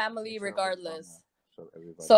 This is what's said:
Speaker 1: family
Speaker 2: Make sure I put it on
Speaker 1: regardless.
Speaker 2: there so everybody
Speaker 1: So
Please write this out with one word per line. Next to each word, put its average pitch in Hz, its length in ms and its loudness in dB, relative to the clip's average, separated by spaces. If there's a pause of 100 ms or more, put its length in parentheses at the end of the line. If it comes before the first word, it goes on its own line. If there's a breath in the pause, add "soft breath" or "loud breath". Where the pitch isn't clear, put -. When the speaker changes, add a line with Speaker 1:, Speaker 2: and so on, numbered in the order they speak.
Speaker 1:
family 220 320 -8
Speaker 2:
Make 220 60 -10
sure 202 80 -8
I 196 40 -6
put 190 280 -6
it 175 80 -12
on - 20 -8
Speaker 1:
regardless. 160 180 -16
Speaker 2:
there - 580 -20
so - 120 -20
everybody 82 300 -18
Speaker 1:
So 233 100 8